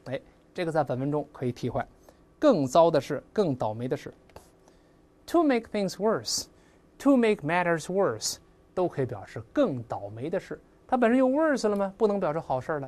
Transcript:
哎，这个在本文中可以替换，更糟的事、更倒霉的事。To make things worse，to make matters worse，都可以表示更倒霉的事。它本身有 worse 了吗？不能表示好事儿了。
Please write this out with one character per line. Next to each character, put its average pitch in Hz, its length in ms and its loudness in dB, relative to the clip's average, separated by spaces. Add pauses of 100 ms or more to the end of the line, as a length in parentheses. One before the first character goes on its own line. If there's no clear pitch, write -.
哎， 131 160 -6 (320)
这 180 100 -6
个 165 80 -2
在 151 120 0
本 127 160 -2
文 139 120 -2
中 147 200 -4
可 - 120 -10
以 123 80 -2
替 120 200 -6
换， - 120 -4 (540)
更 190 300 4
糟 165 240 6
的 147 100 2
事、 131 220 -8 (100)
更 170 220 0
倒 113 180 -4
霉 120 140 -8
的 139 100 -2
事。 - 160 -14 (1120)
To 339 180 2
make 247 280 2
things 202 240 -2
worse，to - 1200 -2
make 226 200 2
matters 170 480 0
worse， 170 500 -2 (400)
都 180 120 0
可 143 140 -4
以 127 60 0
表 104 180 -10
示 - 160 -12 (100)
更 170 320 0
倒 101 260 -8
霉 113 200 -10
的 185 100 -2
事。 - 200 -10 (280)
它 - 80 0
本 240 140 4
身 247 80 4
有 262 100 4
worse 277 400 2
了 208 80 2
吗？ 196 220 -2
不 226 100 2
能 202 120 0
表 170 120 0
示 160 80 -4
好 135 220 -4
事 160 120 -6
儿 147 60 -2
了。 135 80 -8